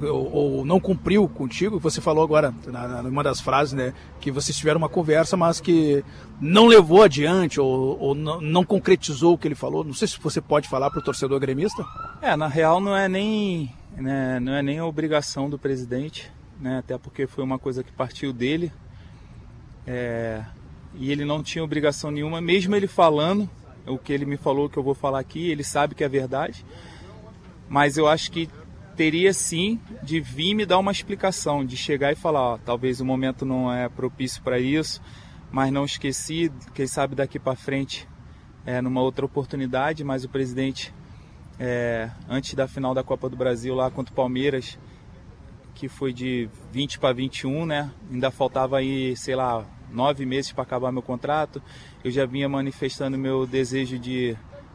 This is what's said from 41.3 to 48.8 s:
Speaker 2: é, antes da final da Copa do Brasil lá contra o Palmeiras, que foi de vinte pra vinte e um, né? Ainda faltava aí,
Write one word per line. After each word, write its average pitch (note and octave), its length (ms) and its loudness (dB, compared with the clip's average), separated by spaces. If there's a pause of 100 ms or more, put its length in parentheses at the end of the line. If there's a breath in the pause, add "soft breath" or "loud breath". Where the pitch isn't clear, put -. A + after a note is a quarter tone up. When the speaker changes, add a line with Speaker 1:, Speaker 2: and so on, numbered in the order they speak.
Speaker 2:
é, A#2+ 540 -2 (180)
antes C3 260 -4
da C3+ 120 0
final C3 260 -4
da B2+ 120 0
Copa C3 240 -4
do B2+ 80 -10
Brasil B2+ 360 -2
lá B2+ 160 0
contra B2+ 240 -8
o - 40 -12
Palmeiras, C3 600 -2 (1000 soft breath)
que C3+ 120 -10
foi C3+ 240 -4
de B2 360 -4 (240)
vinte C#3 260 -4
pra C3+ 140 2
vinte C3 300 -4
e C3+ 40 -4
um, D3 180 -2
né? D3 280 -4 (180)
Ainda B2+ 220 -2
faltava C3 460 0
aí, C3 360 -2